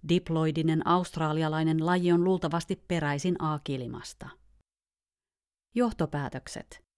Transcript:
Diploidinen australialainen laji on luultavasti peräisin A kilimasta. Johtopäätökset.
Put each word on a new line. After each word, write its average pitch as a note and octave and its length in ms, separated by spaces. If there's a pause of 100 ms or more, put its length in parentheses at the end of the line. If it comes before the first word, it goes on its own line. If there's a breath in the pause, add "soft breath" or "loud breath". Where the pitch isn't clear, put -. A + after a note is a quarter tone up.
Diploidinen D#3+ 760
australialainen D#3+ 1000
laji F3 260
on F3 120
luultavasti E3+ 640
peräisin D#3 540
A D#3 220
kilimasta. B2 640 (1500)
Johtopäätökset. D3+ 1080 (140)